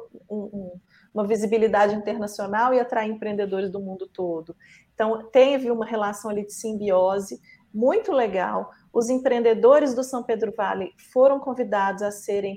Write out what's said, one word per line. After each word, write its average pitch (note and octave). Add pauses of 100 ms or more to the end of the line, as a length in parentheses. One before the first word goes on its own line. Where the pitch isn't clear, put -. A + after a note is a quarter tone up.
(300)
um, G#3
um, F#3 (320)
uma G#3+
visibilidade G#3+
internacional G#3+
e B3+
atrair A3+
empreendedores G3+
do G3
mundo F#3+
todo. E3+ (380)
Então, A3
teve C4
uma A3+
relação G#3+
ali G#3
de G#3
simbiose G3+ (360)
muito E4+
legal. G3+ (220)
Os A#3
empreendedores B3
do B3+
São B3+
Pedro A3
Vale F#3+ (200)
foram C4+
convidados G#3
a G3+
serem, G3+